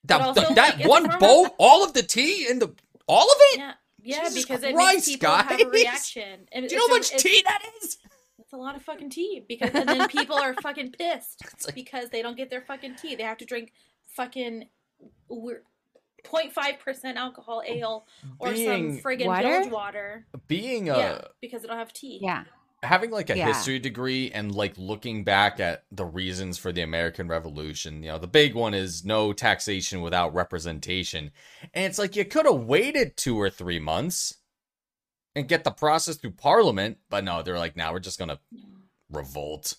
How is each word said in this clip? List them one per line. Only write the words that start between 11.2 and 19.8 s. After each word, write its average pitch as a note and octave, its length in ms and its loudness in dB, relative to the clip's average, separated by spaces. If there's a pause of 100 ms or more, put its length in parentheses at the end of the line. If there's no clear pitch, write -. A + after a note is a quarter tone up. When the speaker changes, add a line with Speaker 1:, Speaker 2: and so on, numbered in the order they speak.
Speaker 1:
<laughs> - 60 -20
It's - 120 -14
like - 80 -12
Speaker 2:
because B3 360 -12
they A3+ 120 -8
don't A#3+ 140 -10
get C4 140 -10
their B3+ 120 -10
fucking C4 340 -14
tea. D4+ 200 -12
They A3 80 -10
have A3 140 -10
to A#3+ 80 -20
drink A#3 260 -10 (360)
fucking B3 600 -10 (600)
weir-, A#3 320 -12 (600)
point D#4+ 300 -4
five C#4+ 280 -4
percent C4 360 -10
alcohol B3 500 -10
ale A3+ 400 -8 (320)
or B3 140 -4
Speaker 1:
Being G3 440 -2
Speaker 2:
some - 60 -16
friggin' C4 240 -4
Speaker 3:
Water? B3 340 0
Speaker 2:
bilge C4 120 -4
water. G#3 540 -10 (200)